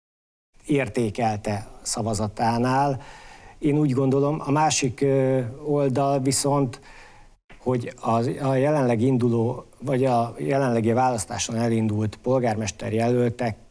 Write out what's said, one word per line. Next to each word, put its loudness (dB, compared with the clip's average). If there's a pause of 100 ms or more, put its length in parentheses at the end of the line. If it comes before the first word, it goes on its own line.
(640)
értékelte -2 (140)
szavazatánál. 0 (580)
Én 2
úgy 2
gondolom, 2
a -2
másik, 0
ö, 2 (240)
oldal 2
viszont, 0 (800)
hogy -4
az, 0 (120)
a 0
jelenleg 2
induló, 2 (140)
vagy 0
a 0
jelenlegi 0
választáson 0
elindult 0
polgármester -2
jelöltek 0 (140)